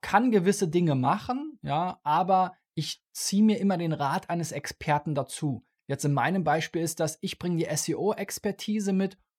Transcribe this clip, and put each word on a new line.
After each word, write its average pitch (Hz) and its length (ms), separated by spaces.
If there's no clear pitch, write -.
kann 233 300
gewisse 196 360
Dinge 165 280
machen, 220 640
ja, 160 420
aber 180 500
ich - 280
ziehe - 300
mir 214 160
immer 190 180
den 170 160
Rat 147 360
eines 170 220
Experten - 640
dazu.“ 139 500
Jetzt 135 180
in 147 80
meinem 151 300
Beispiel 156 380
ist 165 180
das, 156 220
ich - 180
bringe 180 180
die 160 80
S-E-O-Expertise 196 1300
mit 190 240